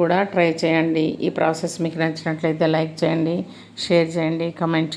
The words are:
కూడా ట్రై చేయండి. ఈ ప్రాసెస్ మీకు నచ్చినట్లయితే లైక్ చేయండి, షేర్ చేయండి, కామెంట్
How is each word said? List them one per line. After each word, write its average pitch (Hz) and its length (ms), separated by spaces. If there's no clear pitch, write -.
కూడా 170 160
ట్రై 175 120
చేయండి. 160 420
ఈ - 100
ప్రాసెస్ 160 380
మీకు 165 180
నచ్చినట్లయితే 160 720
లైక్ 160 260
చేయండి, 160 340
షేర్ 170 320
చేయండి, 165 320
కామెంట్ 165 380